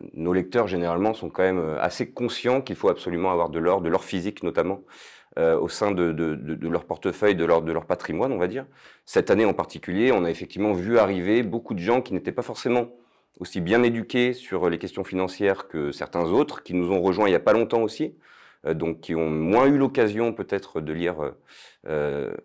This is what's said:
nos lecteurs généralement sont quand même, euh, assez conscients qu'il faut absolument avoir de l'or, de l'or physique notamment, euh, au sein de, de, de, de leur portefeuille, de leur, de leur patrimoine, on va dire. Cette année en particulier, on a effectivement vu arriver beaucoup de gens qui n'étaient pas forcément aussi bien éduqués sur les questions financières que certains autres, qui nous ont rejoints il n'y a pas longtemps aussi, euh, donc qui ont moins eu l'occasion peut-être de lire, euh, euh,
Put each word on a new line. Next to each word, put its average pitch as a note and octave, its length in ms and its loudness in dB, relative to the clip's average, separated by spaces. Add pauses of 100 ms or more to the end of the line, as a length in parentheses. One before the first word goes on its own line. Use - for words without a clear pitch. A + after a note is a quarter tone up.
(120)
nos E2+ 200 -2
lecteurs F#2 340 2
généralement F2+ 480 0
sont E2+ 160 -10
quand F#2 140 0
même, F#2 160 2
euh, D#2 200 -2
assez - 300 -4
conscients B2 520 -2
qu'il - 140 -6
faut G#2 120 2
absolument F2+ 420 -2
avoir E2+ 180 2
de D#2+ 120 -4
l'or, F2+ 200 2
de E2+ 80 -2
l'or F2+ 140 2
physique F#2 400 -6
notamment, F2 380 -2 (580)
euh, E2 200 4
au F2 100 -2
sein G#2 240 -2
de, F2+ 180 0
de, D#2+ 240 -2
de, D2 220 -8
de - 120 -6
leur E2+ 160 -2
portefeuille, G2 520 0
de E2 80 0
leur, E2 180 4
de D#2+ 100 -4
leur D#2+ 140 -4
patrimoine, F#2 460 -4
on A2 60 -4
va F2 100 0
dire. B2+ 180 -8 (400)
Cette - 240 0
année G#2 140 6
en G2 100 4
particulier, F#2 580 -2
on G2 120 2
a E2+ 60 0
effectivement F#2+ 420 -4
vu G2 260 2
arriver G2+ 460 2
beaucoup A2+ 300 -6
de F#2 60 -6
gens A#2 220 2
qui - 100 -8
n'étaient F#2 200 -4
pas B2 100 -4
forcément A#2+ 460 -2 (520)
aussi F#2 220 -6
bien G#2 200 4
éduqués B2 520 0
sur F2+ 340 -2
les E2+ 100 0
questions F#2+ 260 -8
financières F#2 640 0
que D2 240 -4
certains E2+ 360 -4
autres, C3 360 0
qui - 120 -10
nous F2 180 2
ont F#2+ 80 2
rejoints F#2 260 4
il G2 40 6
n'y F2+ 40 4
a E2 60 6
pas G#2+ 140 6
longtemps A#2 280 2
aussi, A2+ 320 -4 (520)
euh, D#2+ 80 0
donc E2 260 -4
qui - 140 -6
ont D#2+ 160 0
moins E2+ 360 4
eu C#3+ 120 6
l'occasion A#2 560 2
peut-être F#2+ 480 -4
de D#2 100 -6
lire, E2+ 280 -4
euh, D2 100 -4 (560)
euh, C#2+ 480 -4 (100)